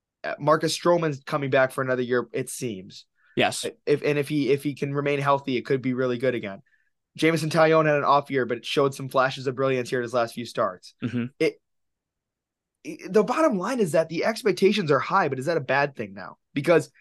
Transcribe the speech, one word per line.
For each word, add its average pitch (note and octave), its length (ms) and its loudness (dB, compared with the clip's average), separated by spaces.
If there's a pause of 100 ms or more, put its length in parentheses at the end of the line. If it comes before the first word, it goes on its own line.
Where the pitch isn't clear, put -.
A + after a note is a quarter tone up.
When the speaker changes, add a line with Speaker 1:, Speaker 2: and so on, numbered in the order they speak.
(240)
Speaker 1:
Uh, D#2 160 -6
Marcus D#3 380 2
Stroman's D3+ 460 0
coming C#3 260 -4
back C3 220 4
for C#3 100 -4
another B2+ 200 -2
year, A#2+ 320 0
it B2+ 160 -6
seems. G2+ 560 -10 (300)
Speaker 2:
Yes. A2+ 300 0 (200)
Speaker 1:
If, C#3+ 160 2
and D3 160 0
if C#3 120 -2
he, C#3+ 200 0
if C#3 140 2
he D3 100 -4
can C#3 200 -6
remain C#3+ 260 -2
healthy, C3+ 380 0
it G#2+ 80 -4
could C3+ 160 0
be B2+ 120 -2
really B2 240 -2
good B2 180 0
again. G#2 260 -8 (560)
Jameson D#3+ 320 0
Taillon D#3+ 360 4
had D3 120 2
an C#3 80 -2
off C#3+ 260 2
year, C3 140 0
but A#2 120 -2
it G#2+ 80 -16
showed C#3 300 0
some C3+ 140 -10
flashes C3 360 0
of C3+ 100 -4
brilliance C3 340 -2
here C3 100 -2
in A#2+ 40 -2
his A#2 100 -6
last A#2 200 0
few A#2+ 120 -10
starts. G2+ 480 -6 (100)
Speaker 2:
Mm-hmm. A#2+ 220 -4 (140)
Speaker 1:
It, - 220 -2 (1200)
it, - 300 -12
the G#3+ 100 6
bottom C4 340 2
line A3+ 240 -2
is E3 100 0
that D#3+ 180 2
the F#3+ 140 -4
expectations G3+ 680 2
are C#3 100 4
high, F3+ 280 2
but C3 100 -4
is B2+ 100 -6
that E3 100 0
a D3+ 40 -2
bad C#3 340 0
thing G2+ 180 -10
now? F#2 240 -16 (160)
Because D#3 360 2 (120)